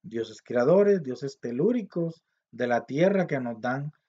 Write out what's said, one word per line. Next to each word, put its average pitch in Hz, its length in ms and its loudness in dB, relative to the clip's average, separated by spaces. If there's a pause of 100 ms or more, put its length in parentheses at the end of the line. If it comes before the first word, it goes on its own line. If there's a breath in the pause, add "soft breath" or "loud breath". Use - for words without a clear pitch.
dioses 110 400 -8
creadores, 175 600 4
dioses 135 380 -8
telúricos, 170 800 -2 (300)
de 123 140 -4
la 120 180 0
tierra 180 420 2
que 139 140 -2
nos 117 200 -6
dan 139 320 -4 (160)